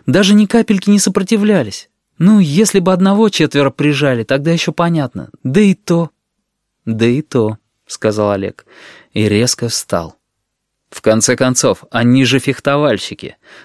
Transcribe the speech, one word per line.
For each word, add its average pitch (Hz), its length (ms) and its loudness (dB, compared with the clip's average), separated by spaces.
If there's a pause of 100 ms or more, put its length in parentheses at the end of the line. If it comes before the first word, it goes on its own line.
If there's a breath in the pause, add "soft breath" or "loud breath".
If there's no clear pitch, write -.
Даже 190 280 2
ни 208 120 4
капельки 214 440 0
не 202 100 4
сопротивлялись. 196 920 -2 (280)
Ну, 208 200 4
если 190 400 2
бы 185 140 2
одного 196 380 2
четверо 143 400 0
прижали, 139 520 0
тогда 139 300 -2
еще 170 200 -2
понятно. 160 580 -4 (120)
Да 135 180 0
и 196 140 4
то». 170 360 -2 (720)
«Да 113 220 0
и 120 140 2
то», 110 380 -4 (340)
сказал 107 380 -2
Олег 98 360 -6 (460 loud breath)
и 107 160 0
резко 117 400 -2
встал. 85 480 -6 (760)
«В - 120 -20
конце 113 340 0
концов, 127 540 -2
они 123 340 2
же 131 140 0
фехтовальщики. 139 1000 -4 (280 loud breath)